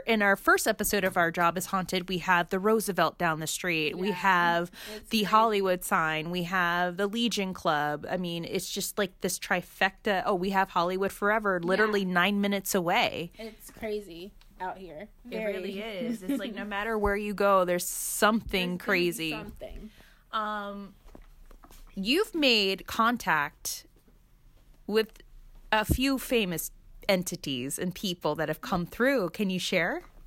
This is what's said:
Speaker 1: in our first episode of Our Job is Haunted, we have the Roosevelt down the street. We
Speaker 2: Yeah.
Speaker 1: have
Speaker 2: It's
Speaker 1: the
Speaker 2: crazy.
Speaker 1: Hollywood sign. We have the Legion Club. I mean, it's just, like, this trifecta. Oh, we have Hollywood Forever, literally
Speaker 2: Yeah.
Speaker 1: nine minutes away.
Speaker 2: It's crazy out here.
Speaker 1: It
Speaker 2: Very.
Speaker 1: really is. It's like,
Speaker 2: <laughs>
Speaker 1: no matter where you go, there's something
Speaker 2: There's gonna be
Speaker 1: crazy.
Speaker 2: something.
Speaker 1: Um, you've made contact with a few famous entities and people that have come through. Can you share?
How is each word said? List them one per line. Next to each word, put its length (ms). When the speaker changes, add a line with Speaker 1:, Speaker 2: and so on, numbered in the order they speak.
Speaker 1:
in 160
our 140
first 320
episode 340
of 140
Our 160
Job 260
is 80
Haunted, 420
we 100
have 320
the 100
Roosevelt 580
down 220
the 80
street. 500
We 100
Speaker 2:
Yeah. 60
Speaker 1:
have 560
Speaker 2:
It's 160
Speaker 1:
the 80
Speaker 2:
crazy. 60
Speaker 1:
Hollywood 580
sign. 480
We 140
have 520
the 120
Legion 440
Club. 560
I 80
mean, 280
it's 260
just, 260
like, 260
this 180
trifecta. 840
Oh, 120
we 140
have 200
Hollywood 400
Forever, 480
literally 440
Speaker 2:
Yeah. 100
Speaker 1:
nine 280
minutes 360
away. 640
Speaker 2:
It's 320
crazy 580
out 180
here. 300
Speaker 1:
It 100
Speaker 2:
Very. 160
Speaker 1:
really 280
is. 420
It's 160
like, 160
Speaker 2:
<laughs> 80
Speaker 1:
no 20
matter 320
where 200
you 180
go, 300
there's 220
something 920
Speaker 2:
There's 0
gonna 0
be 0
Speaker 1:
crazy. 540
Speaker 2:
something. 580
Speaker 1:
Um, 640
you've 400
made 520
contact 960
with 320
a 120
few 340
famous 520
entities 680
and 160
people 420
that 120
have 120
come 260
through. 440
Can 200
you 80
share? 440